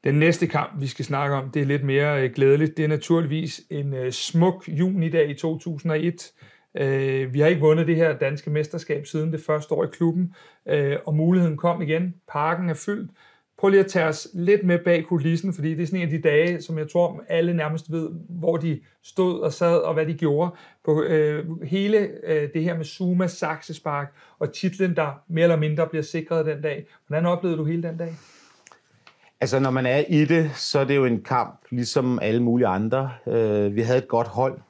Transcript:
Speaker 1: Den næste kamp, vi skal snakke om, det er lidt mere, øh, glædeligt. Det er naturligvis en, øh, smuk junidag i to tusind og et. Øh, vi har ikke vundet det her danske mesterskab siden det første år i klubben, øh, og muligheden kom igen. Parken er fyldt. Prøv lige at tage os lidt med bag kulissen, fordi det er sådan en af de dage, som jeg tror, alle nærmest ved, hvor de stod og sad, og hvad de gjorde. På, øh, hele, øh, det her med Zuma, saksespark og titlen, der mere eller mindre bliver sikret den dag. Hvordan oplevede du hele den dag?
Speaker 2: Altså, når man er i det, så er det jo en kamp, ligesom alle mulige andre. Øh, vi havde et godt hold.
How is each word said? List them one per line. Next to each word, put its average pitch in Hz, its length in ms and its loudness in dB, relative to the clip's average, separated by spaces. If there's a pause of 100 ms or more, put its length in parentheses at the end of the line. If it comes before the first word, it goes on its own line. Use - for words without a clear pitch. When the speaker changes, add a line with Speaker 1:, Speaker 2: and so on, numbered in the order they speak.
Speaker 1:
Den 139 120 2
næste 170 320 4
kamp, 147 340 -4
vi 139 60 -4
skal - 180 -8
snakke 143 300 -2
om, 135 140 -6
det 147 120 -2
er 139 40 0
lidt 139 180 0
mere, 139 400 2
øh, 127 100 -2
glædeligt. 143 440 4
Det 156 80 0
er 151 40 0
naturligvis 156 800 0
en, 143 240 -6
øh, 127 180 -4
smuk 175 560 0
junidag 165 640 0
i 143 40 -6
to 160 240 -4
tusind 160 340 -6
og 156 140 0
et. 170 260 -6 (460)
Øh, 135 560 -2
vi 143 60 0
har 151 80 6
ikke 160 140 4
vundet 156 260 4
det 170 80 4
her 160 220 2
danske 147 320 -4
mesterskab 151 560 -4
siden 160 260 -4
det 156 100 -6
første 151 340 -2
år - 80 0
i - 80 0
klubben, 170 420 0 (340)
øh, 143 380 0
og 151 100 -2
muligheden 170 420 2
kom 175 240 -2
igen. 170 320 -2 (180)
Parken 170 380 -2
er 156 40 -2
fyldt. - 380 -6 (480)
Prøv 196 100 4
lige 196 100 8
at 190 120 4
tage 175 140 2
os 156 280 -4
lidt 196 320 2
med 175 200 4
bag 175 200 4
kulissen, 165 480 0
fordi 156 220 -2
det 170 80 -2
er - 20 -2
sådan 185 140 -4
en 170 60 -2
af 151 40 -2 (120)
de - 80 -
dage, 165 320 2
som 165 160 -8
jeg 151 140 -6
tror, 165 380 0
alle 170 240 0
nærmest 160 380 -4
ved, 160 180 -4 (200)
hvor 170 280 -2
de 151 220 -2 (240)
stod 180 360 -2
og - 140 -2
sad, 170 240 2
og 160 160 0
hvad 156 120 0
de 160 80 -4
gjorde. 160 380 0 (340)
På, 156 180 2
øh, 156 580 0
hele, 196 360 0 (300)
øh, 151 260 0
det 160 100 -2
her 170 140 -2
med 156 80 -6
Zuma, 180 420 -2
saksespark 151 840 -6 (260)
og 151 140 -4
titlen, 180 420 -2
der 147 320 -2
mere 165 160 0
eller 170 140 6
mindre 151 300 0
bliver 156 160 -4
sikret 160 420 -4
den 147 160 -4
dag. 151 240 -6 (220)
Hvordan 156 180 0
oplevede 175 320 0
du 156 80 -2
hele 165 180 -2
den 165 140 -6
dag? 165 160 -8 (1300)
Speaker 2:
Altså, 135 180 0
når 135 120 2
man 127 140 0
er 135 240 2
i 151 160 4
det, 160 300 2
så - 240 -2
er 135 40 4
det 135 120 0
jo 139 100 4
en 117 160 0
kamp, - 480 -4
ligesom 123 520 0
alle 117 220 2
mulige 120 240 4
andre. 113 440 0 (160)
Øh, 104 480 2
vi 113 60 0
havde 123 160 2
et 127 100 -2
godt 117 200 0
hold. 131 320 -2 (100)